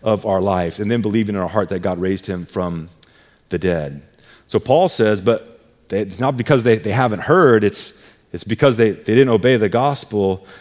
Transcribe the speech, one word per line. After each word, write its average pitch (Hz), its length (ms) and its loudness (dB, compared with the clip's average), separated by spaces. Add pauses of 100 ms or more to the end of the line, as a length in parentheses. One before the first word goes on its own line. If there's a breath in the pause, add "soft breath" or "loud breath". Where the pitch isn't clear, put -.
of 107 220 0
our 95 160 0
life, 90 380 -2
and 104 120 -4
then 117 100 0
believing 104 340 -2
in 95 60 -4
our 87 60 -4
heart 95 220 -2
that 95 100 -4
God 90 200 -4
raised 95 260 -4
him 87 200 -8
from 85 440 -8 (580 soft breath)
the 87 120 -6
dead. 76 420 -4 (460 soft breath)
So - 120 -2
Paul 165 300 2
says, 107 320 0
but - 400 -2 (260)
they, 101 140 -4
it's 95 180 -10
not 131 160 -2
because 120 280 0
they, 113 160 4
they 104 120 -6
haven't 110 300 0
heard, 135 420 4
it's, - 300 -4 (400 soft breath)
it's 90 100 -10
because 117 340 2
they, 113 140 4
they - 220 -4
didn't 131 160 6
obey 117 280 2
the 107 120 0
gospel. 107 760 -2 (160 loud breath)